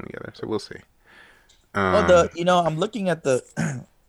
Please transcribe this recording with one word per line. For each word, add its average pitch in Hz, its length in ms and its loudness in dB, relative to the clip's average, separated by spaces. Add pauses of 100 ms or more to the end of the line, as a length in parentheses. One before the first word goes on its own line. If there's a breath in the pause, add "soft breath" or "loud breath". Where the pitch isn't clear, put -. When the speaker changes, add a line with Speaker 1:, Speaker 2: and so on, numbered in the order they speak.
Speaker 1:
together, - 300 -14
so - 120 -12
we'll 107 120 -4
see. - 180 -14 (960 soft breath)
Speaker 2:
Oh, 95 320 2
the, 175 160 8
Speaker 1:
Um, - 120 -2
Speaker 2:
you 170 100 -4
know, 180 140 4
I'm 160 200 -2
looking 196 300 -4
at 165 140 -4
the, 131 200 0 (140)
<clears throat> 147 280 -6 (240)